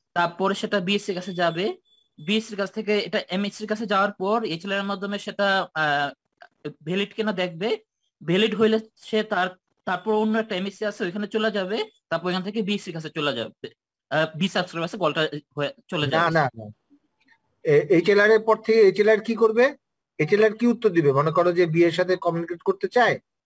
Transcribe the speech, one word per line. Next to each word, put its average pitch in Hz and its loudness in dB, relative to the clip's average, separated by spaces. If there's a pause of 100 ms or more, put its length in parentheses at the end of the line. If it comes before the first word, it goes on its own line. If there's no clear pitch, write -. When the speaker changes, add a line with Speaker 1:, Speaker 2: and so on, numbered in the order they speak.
(140)
Speaker 1:
তারপরে 175 0
সেটা 208 -4
বিএসসি 202 -4
এর 175 -6
কাছে 180 -10
যাবে, 175 -2 (480)
বিএসসি 214 -2
এর 185 -6
কাছ 196 -4
থেকে 214 -2
এটা 196 -4
এমএসসি 202 -6
এর 208 -10
কাছে 214 -4
যাওয়ার 202 0
পর 214 -2
এইচএলআর 190 -6
এর 196 -4
মাধ্যমে 196 -6
সেটা, 196 -2
আহ, 147 0 (760)
valid 196 -4
কিনা 214 -2
দেখবে, 180 -4 (540)
Valid 185 2
হইলে 220 2 (180)
সে - -4
তার, 185 -2 (360)
তারপর 185 -4
অন্য 220 2
একটা 220 -4
এমএসসি 196 -6
আছে 208 -6
ওইখানে 202 -4
চলে 220 -2
যাবে, 202 -4 (240)
তারপর 165 -4
এখান 185 -2
থেকে 208 -4
বিএসসি 196 -4
এর 165 -12
কাছে 156 -10
চলে 147 -2
যাবে, - -10 (420)
আহ, 156 -2
বি 185 0
subscriber 165 -4
আছে 226 -10
কলটা 156 0 (280)
হয়ে 143 -4 (140)
চলে 151 -2
Speaker 2:
না, 135 -2
Speaker 1:
যাবে। 165 2
Speaker 2:
না, 151 2
না। 110 -14 (1000)
এ-, 147 4
এইচএলআর 202 6
এর 220 6
পর 220 2
থেকে 220 2
এইচএলআর 202 6
কি 226 -4
করবে? 226 2 (440)
এইচএলআর 208 4
কি 240 0
উত্তর 226 2
দিবে? 160 4
মনে 147 2
করো 175 2
যে 175 2
B 165 4
এর 165 4
সাথে 180 0
communicate 170 -4
করতে 190 -2
চায়, 226 2 (260)